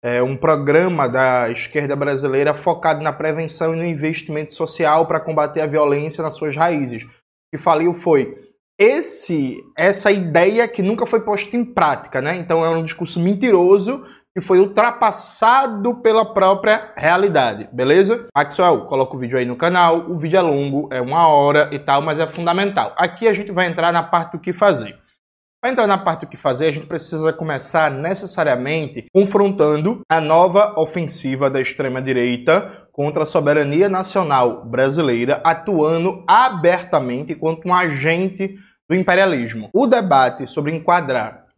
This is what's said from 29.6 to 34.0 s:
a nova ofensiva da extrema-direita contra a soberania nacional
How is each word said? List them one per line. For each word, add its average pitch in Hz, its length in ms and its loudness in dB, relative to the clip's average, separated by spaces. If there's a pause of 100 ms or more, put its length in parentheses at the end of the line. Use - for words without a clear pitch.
a 160 100 2
nova 175 560 4
ofensiva 143 760 -2
da 131 100 -2
extrema-direita 131 1300 -2
contra 147 300 -2
a 151 60 -2
soberania 147 600 2
nacional 147 800 0